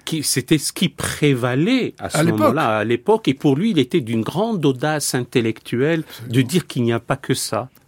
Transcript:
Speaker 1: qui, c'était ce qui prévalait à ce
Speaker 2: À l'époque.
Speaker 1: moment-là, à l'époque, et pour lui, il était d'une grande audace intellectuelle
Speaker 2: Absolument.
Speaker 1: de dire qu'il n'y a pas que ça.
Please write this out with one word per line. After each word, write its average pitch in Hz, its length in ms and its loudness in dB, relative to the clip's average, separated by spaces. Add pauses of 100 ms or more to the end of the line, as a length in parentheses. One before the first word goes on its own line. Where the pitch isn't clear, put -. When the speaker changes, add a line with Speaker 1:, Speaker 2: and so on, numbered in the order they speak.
Speaker 1:
qui, 160 180 -4
c'était 143 360 0
ce - 140 -6
qui - 180 0
prévalait 143 1080 0
à 98 120 -10
ce - 80 -2
Speaker 2:
À 151 40 4
l'époque. 170 180 2
Speaker 1:
moment-là, 147 380 2
à 107 60 0
l'époque, 120 440 0
et 135 60 4
pour 139 220 2
lui, 214 140 0
il 175 80 0
était 139 240 2
d'une 113 180 -2
grande 185 460 -2
audace 143 480 -2
intellectuelle 123 920 -2
Speaker 2:
Absolument. 113 280 -10
Speaker 1:
de 131 80 4
dire 139 240 -2
qu'il - 160 -4
n'y 117 100 2
a 117 80 0
pas - 160 -4
que - 160 -4
ça. 120 380 -4 (180)